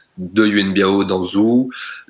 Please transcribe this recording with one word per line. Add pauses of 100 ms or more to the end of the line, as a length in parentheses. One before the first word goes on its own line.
(180)
de
Yuen
Biao
dans
Zu, (400)